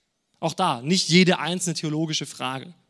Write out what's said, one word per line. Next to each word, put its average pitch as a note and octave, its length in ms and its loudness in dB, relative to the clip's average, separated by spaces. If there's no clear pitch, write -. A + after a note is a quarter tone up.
Auch D#3+ 120 -2
da, D3+ 280 0
nicht E3 260 0
jede E3+ 320 6
einzelne E3 360 -4
theologische D#3 500 -4
Frage C3 480 -10